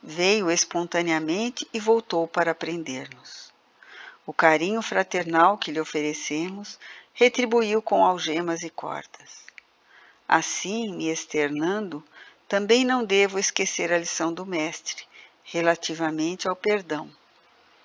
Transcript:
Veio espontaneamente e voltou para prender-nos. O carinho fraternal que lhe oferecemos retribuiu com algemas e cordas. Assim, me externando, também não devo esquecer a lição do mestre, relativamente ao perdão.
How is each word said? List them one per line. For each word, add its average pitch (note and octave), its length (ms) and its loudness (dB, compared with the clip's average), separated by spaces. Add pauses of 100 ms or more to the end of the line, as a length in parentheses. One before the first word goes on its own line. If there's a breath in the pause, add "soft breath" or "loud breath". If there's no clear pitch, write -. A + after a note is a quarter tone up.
Veio F3 480 2
espontaneamente E3+ 1200 0
e A#3 80 -6
voltou G#3+ 480 2
para E3+ 280 0
prender-nos. C#3 1000 -10 (720 loud breath)
O - 80 -10
carinho E3+ 480 4
fraternal F#3+ 800 2
que - 120 -6
lhe D#3 100 -4
oferecemos D#3 1000 -4 (340 loud breath)
retribuiu A3+ 720 4
com G3 200 2
algemas E3+ 600 0
e E3 80 -10
cordas. - 760 -14 (800 soft breath)
Assim, F#3+ 680 -2
me D#3+ 160 -2
externando, D#3 920 -4 (460 loud breath)
também G#3+ 380 2
não B3+ 180 0
devo G3 340 2
esquecer F#3 540 -2
a F3 60 4
lição E3+ 340 -2
do F3+ 140 -8
mestre, E3 580 -6 (380 loud breath)
relativamente E3 1040 -2
ao F3+ 80 -2
perdão. E3+ 580 -2 (720)